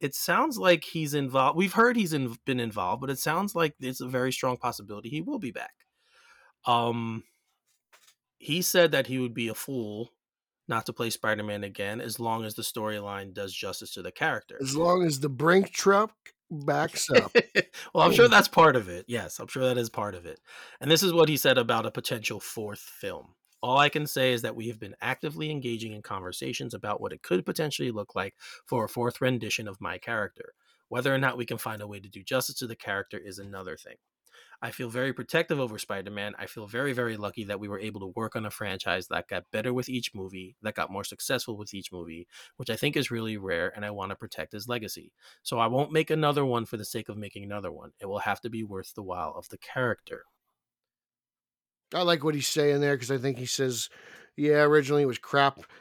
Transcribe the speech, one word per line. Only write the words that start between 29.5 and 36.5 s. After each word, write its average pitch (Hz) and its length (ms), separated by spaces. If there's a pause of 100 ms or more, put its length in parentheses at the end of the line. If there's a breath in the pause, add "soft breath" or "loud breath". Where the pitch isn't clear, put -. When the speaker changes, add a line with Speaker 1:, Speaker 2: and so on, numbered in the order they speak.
Speaker 1:
of 98 140
my 90 160
character. 107 560 (340)
Whether 127 260
or 135 40
not 131 200
we 120 100
can - 100
find 110 240
a 104 60
way 101 120
to 98 100
do 98 140
justice - 320
to 127 120
the 113 80
character 101 420
is 95 220
another 98 360
thing. - 220 (640 soft breath)
I 120 100
feel 127 180
very 127 240
protective 156 460
over 113 180
Spider-Man. 104 640
I 98 60
feel 107 220